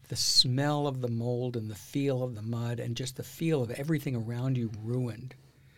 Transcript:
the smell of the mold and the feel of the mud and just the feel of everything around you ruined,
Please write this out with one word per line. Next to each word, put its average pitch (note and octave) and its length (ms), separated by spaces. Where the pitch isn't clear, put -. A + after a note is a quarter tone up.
the B2+ 80
smell D3 720
of C3 140
the B2 80
mold A#2+ 460
and G#2+ 140
the G#2+ 60
feel C#3 480
of B2+ 120
the G#2 60
mud A#2 380
and A#2+ 160
just B2+ 220
the A#2+ 60
feel D#3+ 380
of A2+ 100
everything C#3 440
around A#2+ 420
you A#2 140
ruined, B2 540